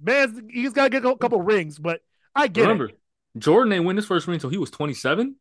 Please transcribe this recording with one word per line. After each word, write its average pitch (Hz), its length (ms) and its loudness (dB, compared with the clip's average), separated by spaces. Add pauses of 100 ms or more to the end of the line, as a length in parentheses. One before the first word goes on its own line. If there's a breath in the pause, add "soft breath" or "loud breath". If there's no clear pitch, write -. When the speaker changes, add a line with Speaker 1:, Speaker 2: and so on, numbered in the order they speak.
Speaker 1:
Man, 233 480 -2
he's 247 220 -4
gotta 269 180 2
get 226 140 -2
a 254 120 2
couple 240 260 0
rings, 170 360 -2
but 165 220 -4 (340)
I 277 140 2
get 196 140 2
Speaker 2:
Remember, 196 240 2
Speaker 1:
it. - 120 -14 (380)
Speaker 2:
Jordan 202 360 4
ain't 170 120 0
win 185 120 0
his 208 100 -4
first 175 200 -2
ring 175 80 -4
until 135 160 -6
he 196 80 -4
was 147 120 -6
twenty-seven, 151 720 -4